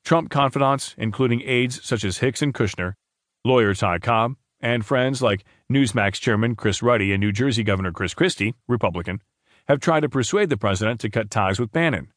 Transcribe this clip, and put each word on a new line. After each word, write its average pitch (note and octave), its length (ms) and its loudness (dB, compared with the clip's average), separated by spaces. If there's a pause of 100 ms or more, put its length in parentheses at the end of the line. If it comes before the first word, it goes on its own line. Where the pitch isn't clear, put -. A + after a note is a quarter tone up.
Trump E3 260 2
confidants, C#3 680 0
including A#2 480 0
aides B2+ 380 -2
such A2+ 200 -4
as F#2+ 160 -4
Hicks D3 220 -2
and D3 120 0
Kushner, F#2+ 400 -4 (500)
lawyer A#2 300 4
Ty F2+ 260 0
Cobb, A#2 360 0 (240)
and A#2 260 -2
friends C3 360 0
like G#2 240 0 (260)
Newsmax A2 480 2
chairman A2+ 360 0
Chris G#2 280 -2
Ruddy A2 280 4
and G2 100 2
New G#2 100 2
Jersey A#2 320 0
Governor F#2+ 280 0
Chris F#2 220 -6
Christie, A#2 400 0 (140)
Republican, F#2 540 -2 (460)
have C#3+ 120 2
tried D#3+ 220 2
to D3 80 0
persuade E3 400 0
the C#3 80 0
president G#2+ 440 -2
to A2 80 -4
cut G#2+ 200 -2
ties G2 300 0
with A#2+ 120 -4
Bannon, D3+ 460 -2